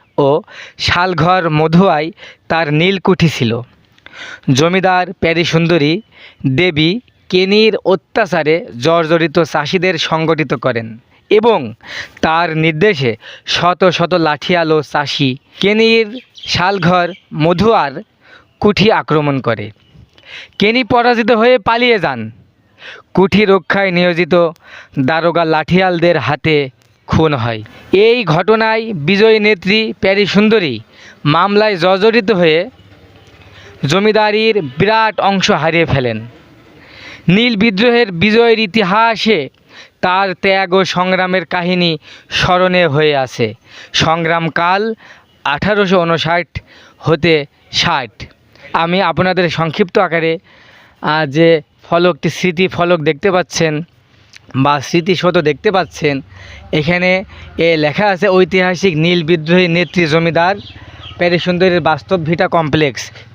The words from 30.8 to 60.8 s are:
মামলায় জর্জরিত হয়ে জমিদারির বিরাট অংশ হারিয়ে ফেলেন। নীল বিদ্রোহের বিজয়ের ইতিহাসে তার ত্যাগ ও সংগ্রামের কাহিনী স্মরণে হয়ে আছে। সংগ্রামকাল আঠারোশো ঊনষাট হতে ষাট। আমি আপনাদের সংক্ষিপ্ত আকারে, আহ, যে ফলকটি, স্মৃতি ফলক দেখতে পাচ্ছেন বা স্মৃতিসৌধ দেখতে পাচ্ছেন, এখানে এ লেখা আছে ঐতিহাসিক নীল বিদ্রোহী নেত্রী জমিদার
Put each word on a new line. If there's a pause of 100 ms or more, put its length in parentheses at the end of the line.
মামলায়
জর্জরিত
হয়ে (1160)
জমিদারির
বিরাট
অংশ
হারিয়ে
ফেলেন। (1080)
নীল
বিদ্রোহের
বিজয়ের
ইতিহাসে (520)
তার
ত্যাগ
ও
সংগ্রামের
কাহিনী (320)
স্মরণে
হয়ে
আছে। (400)
সংগ্রামকাল (480)
আঠারোশো
ঊনষাট (380)
হতে (260)
ষাট। (480)
আমি
আপনাদের
সংক্ষিপ্ত
আকারে, (640)
আহ,
যে (280)
ফলকটি,
স্মৃতি
ফলক
দেখতে
পাচ্ছেন (760)
বা
স্মৃতিসৌধ
দেখতে
পাচ্ছেন, (500)
এখানে (340)
এ
লেখা
আছে
ঐতিহাসিক
নীল
বিদ্রোহী
নেত্রী
জমিদার (600)